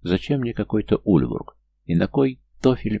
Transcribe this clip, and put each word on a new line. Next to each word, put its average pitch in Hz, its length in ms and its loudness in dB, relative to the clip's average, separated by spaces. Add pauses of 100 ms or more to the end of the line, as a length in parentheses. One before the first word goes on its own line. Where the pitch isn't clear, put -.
Зачем 98 380 -2
мне 117 120 -4
какой-то 107 520 -2
Ульвург? 65 520 0 (280)
И 85 100 -4
на 85 140 2
кой 135 320 0 (200)
тофель 123 400 0